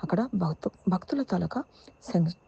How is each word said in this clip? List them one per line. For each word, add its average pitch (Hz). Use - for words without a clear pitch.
అక్కడ 196
భక్తు-, 165
భక్తుల 220
తలక 180
సం-, 170